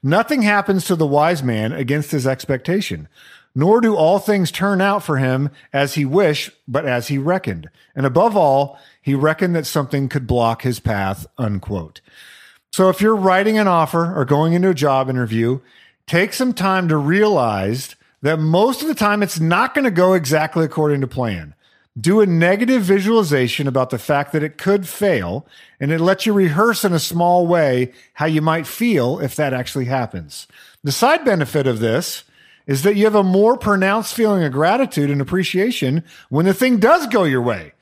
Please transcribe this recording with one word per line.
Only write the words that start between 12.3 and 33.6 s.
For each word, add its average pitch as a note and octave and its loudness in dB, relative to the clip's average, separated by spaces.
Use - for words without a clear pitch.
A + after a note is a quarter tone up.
So F#3 4
if F#3 0
you're A3 2
writing G3 2
an G#3 2
offer E3+ 0
or C#3+ 0
going D3 2
into F3+ 2
a F#3 2
job C3+ 0
interview, A#2+ -2
take F#3 0
some B3+ -2
time F#3 0
to D#3 2
realize C#3 0
that D#3 0
most F3+ 2
of D4+ -6
the D4 -2
time G#3 0
it's F3+ -4
not F3 0
gonna C4+ 0
go F3+ 4
exactly D#3 0
according D3+ -2
to C3+ -2
plan. G2 -6
Do F#3+ 2
a G#3 6
negative G3+ 2
visualization F3+ 0
about C3 -2
the A#2+ -6
fact C#3+ -2
that D3+ -2
it D3+ -8
could F#3+ -2
fail, B2+ -2
and C#3+ -2
it E3 -2
lets F#3+ 0
you A3 0
rehearse G3 2
in G3 2
a E3+ 0
small F3 0
way C3+ 0
how D3+ -4
you D#3 0
might D#3+ -2
feel D#3+ -2
if C#3+ -6
that C#3 -2
actually B2+ -6
happens. A#2 -6
The C#3+ -4
side D4+ 0
benefit D#3 0
of A#2 0
this A#2 -2
is C3+ -2
that G3 2
you G3+ 2
have G#3+ 2
a G#3 4
more G3+ 4
pronounced G3+ 0